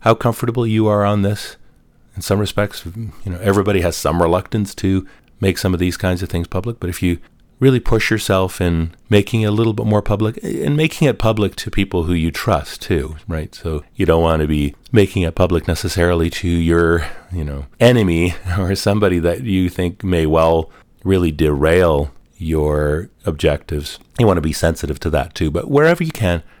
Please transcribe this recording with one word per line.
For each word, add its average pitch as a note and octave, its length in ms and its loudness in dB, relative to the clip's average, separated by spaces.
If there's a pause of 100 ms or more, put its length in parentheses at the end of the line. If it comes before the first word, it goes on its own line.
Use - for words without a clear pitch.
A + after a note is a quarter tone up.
how A2+ 120 4
comfortable A#2+ 520 -2
you A2 220 2
are G#2 160 2
on G2+ 200 2
this. - 340 -4 (580)
In F#2 60 -10
some G2+ 180 0
respects, G#2 460 -4
you G2 460 -10
know, F2 100 -8
everybody G2 400 2
has E2+ 140 0
some E2 260 0
reluctance F#2 540 0
to F#2+ 320 0 (320)
make F#2+ 180 0
some F#2+ 160 0
of E2+ 60 -2
these F2+ 180 -2
kinds F#2 240 -2
of F#2 80 -6
things E2+ 180 -4
public, A2+ 320 -6
but F2+ 100 -6
if - 120 -8
you F2 160 0 (420)
really B2+ 200 4
push - 300 2
yourself F#2+ 520 0
in E2 340 0 (140)
making G#2+ 320 2
it G#2+ 40 0
a G#2 60 0
little A2 220 0
bit A2+ 120 -4
more G#2 160 2
public, A2 420 -2
and C#3+ 340 -2
making D#3 300 0
it A#2+ 120 0
public G#2+ 380 0
to - 120 -10
people F#2+ 340 0
who F2 100 -2
you E2 180 0
trust - 500 -4
too, D#2 340 -2 (120)
right? D#2 260 -8
So D#2 300 -8 (120)
you G2 100 -2
don't E2 180 4
want D#2+ 180 2
to D2+ 60 0
be D2 280 0 (160)
making G2+ 320 2
it D#2+ 120 -4
public F2 320 2
necessarily E2+ 600 0
to - 180 -6
your, E2+ 580 2 (260)
you E2+ 120 -6
know, C#2 220 -8 (140)
enemy F#2 540 4 (120)
<laughs> F2+ 120 -4
or F#2+ 180 -2
somebody G2+ 440 0
that E2+ 240 -2
you F#2+ 260 0
think F2+ 340 -4
may F2 220 2
well D#2+ 440 2 (340)
really F2+ 280 2
derail D2+ 800 2 (260)
your D2+ 720 -2 (160)
objectives. D2+ 720 -4 (180)
You A#2 80 2
want F#2 120 4
to D#2+ 40 0
be D2+ 120 -2
sensitive D2+ 480 -2
to E2 80 -4
that D2 260 -2
too, D#2 160 -2
but - 180 -6
wherever D#3+ 340 2
you D#3+ 80 -4
can, F2 320 -2 (160)